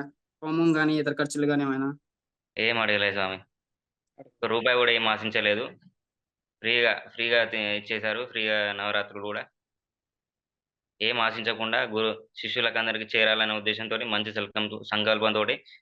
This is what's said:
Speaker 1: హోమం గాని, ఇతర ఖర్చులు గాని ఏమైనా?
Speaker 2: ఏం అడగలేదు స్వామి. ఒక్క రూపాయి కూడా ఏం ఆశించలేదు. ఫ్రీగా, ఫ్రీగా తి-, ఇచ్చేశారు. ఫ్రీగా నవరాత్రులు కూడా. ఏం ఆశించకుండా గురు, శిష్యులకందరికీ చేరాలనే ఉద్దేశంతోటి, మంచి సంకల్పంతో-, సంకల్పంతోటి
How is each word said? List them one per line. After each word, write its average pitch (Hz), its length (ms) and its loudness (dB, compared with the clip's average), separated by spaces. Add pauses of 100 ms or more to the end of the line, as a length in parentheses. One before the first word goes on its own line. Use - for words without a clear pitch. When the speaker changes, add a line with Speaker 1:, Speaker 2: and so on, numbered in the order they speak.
(420)
Speaker 1:
హోమం 165 320 2
గాని, 156 240 4
ఇతర 147 180 0
ఖర్చులు 147 320 0
గాని 143 160 2
ఏమైనా? 135 260 -2 (680)
Speaker 2:
ఏం 113 200 2
అడగలేదు 104 380 2
స్వామి. 95 240 -2 (800)
ఒక్క - 280 -8
రూపాయి 117 300 2
కూడా 120 140 4
ఏం 113 160 2
ఆశించలేదు. 107 580 2 (960)
ఫ్రీగా, 117 320 2 (140)
ఫ్రీగా 117 380 0
తి-, 110 160 -4 (140)
ఇచ్చేశారు. 107 520 -4
ఫ్రీగా 107 300 -2 (160)
నవరాత్రులు 101 500 -4
కూడా. 104 200 -6 (1600)
ఏం 117 180 0
ఆశించకుండా 113 680 0
గురు, 110 220 0 (260)
శిష్యులకందరికీ 113 720 -2
చేరాలనే 110 480 2
ఉద్దేశంతోటి, 107 520 -4
మంచి 107 240 -2
సంకల్పంతో-, 104 560 -4
సంకల్పంతోటి 107 680 2 (260)